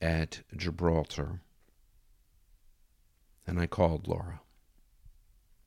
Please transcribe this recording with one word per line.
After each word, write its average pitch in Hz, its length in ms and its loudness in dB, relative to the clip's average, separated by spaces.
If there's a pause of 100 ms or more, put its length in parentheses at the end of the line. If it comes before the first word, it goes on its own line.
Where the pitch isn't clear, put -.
at 80 420 0 (140)
Gibraltar. 85 840 0 (2000)
And 85 120 0
I 87 80 2
called 82 400 2
Laura. 85 340 -4 (1300)